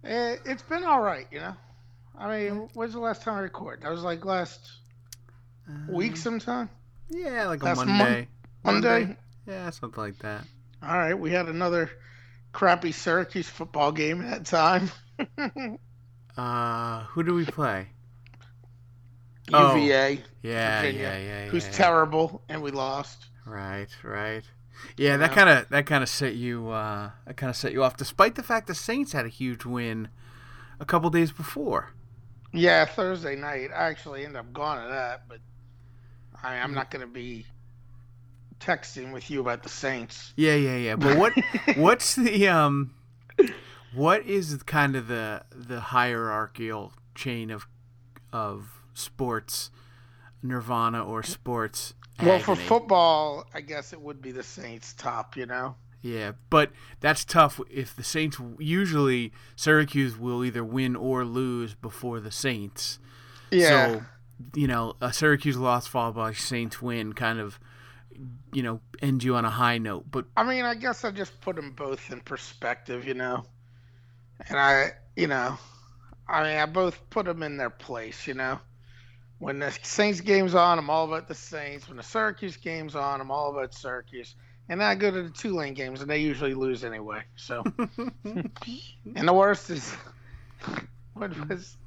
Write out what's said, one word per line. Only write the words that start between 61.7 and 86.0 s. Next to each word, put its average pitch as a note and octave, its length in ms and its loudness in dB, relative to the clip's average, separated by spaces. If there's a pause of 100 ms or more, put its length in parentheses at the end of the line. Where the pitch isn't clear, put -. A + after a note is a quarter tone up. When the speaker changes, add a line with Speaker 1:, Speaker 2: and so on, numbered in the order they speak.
Speaker 2:
before A#2 440 -8
the G#2+ 120 -10
Saints. - 680 -4 (520)
Speaker 1:
Yeah. F#3 60 6
Speaker 2:
So, C3 480 6 (500)
you C#3+ 120 2
know, A#2 340 -2
a B2 120 -2
Syracuse D3 440 4
loss B2 300 2
followed A#2 280 -2
by A2 180 -2
Saints A#2 480 -4
win A#2 320 -4
kind A2+ 260 0
of, G#2 200 -8 (920)
you C3+ 100 0
know, A2+ 180 -4 (200)
ends C3+ 240 2
you B2+ 100 4
on A#2 100 2
a A2 60 2
high A#2+ 260 4
note. G#2+ 340 -4
But B2+ 140 -4 (100)
Speaker 1:
I A3+ 80 4
mean, B3 220 0
I A#3+ 100 -2
guess A#3+ 300 -4
I G#3+ 60 -2
just G3 300 -10
put F3+ 160 -6
'em C#3+ 140 -10
both C3+ 400 -8
in B2 100 -10
perspective, B2 840 -8
you C3+ 60 -4
know? B2+ 320 -4 (1040)
And C#3 100 -2
I, C#3 320 6 (240)
you F3 120 0
know, C3 300 -2 (720)
I D#3 160 2
mean, D#3 140 0
I D3+ 80 2
both F3 440 -2
put G3+ 180 -2
'em E3 160 -4
in D3 140 -6
their B2 120 -2
place, A2+ 580 -12
you C#3 60 -6
know? C3 260 -4 (800)
When C#3 200 -8
the C#3 120 -4 (120)
Saints G#3 380 0
game's F#3+ 340 4
on, F3 240 8
I'm D3 100 -4
all D#3+ 160 2
about D#3+ 220 -6
the D#3+ 80 -10
Saints. C#3+ 520 -12
When C3 100 -16
the A#2 60 -14
Syracuse G#3 540 -4
game's D#3+ 380 -8
on, C#3 260 -2
I'm C3+ 100 -8
all C#3+ 200 -2
about C3 220 -6
Syracuse. B2 600 -12 (340)
And F3+ 120 -2
I G#3 140 4
go G3+ 160 2
to F#3 120 -4
the E3+ 80 -10
Tulane D#3+ 420 -4
games, C3 280 -8